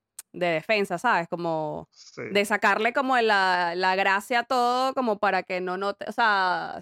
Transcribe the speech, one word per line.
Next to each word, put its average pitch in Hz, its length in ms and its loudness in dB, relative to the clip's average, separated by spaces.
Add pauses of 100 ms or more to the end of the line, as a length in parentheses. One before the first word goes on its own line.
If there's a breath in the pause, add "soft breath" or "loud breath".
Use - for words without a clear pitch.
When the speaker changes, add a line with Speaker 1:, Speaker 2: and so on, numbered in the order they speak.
(320)
Speaker 1:
de 175 140 -2
defensa, 175 520 0
¿sabes? 185 300 0
Como 160 640 -4
Speaker 2:
Sí. - 380 -16
Speaker 1:
de 202 160 2
sacarle 208 480 0
como 262 260 0
la, 185 580 2
la 185 200 2
gracia 196 440 0
a 233 40 -2
todo, 254 500 0
como 233 240 0
para 190 260 0
que 185 160 -4
no 180 160 -4
note, 202 320 -6
o 214 40 -8
sea, 185 680 0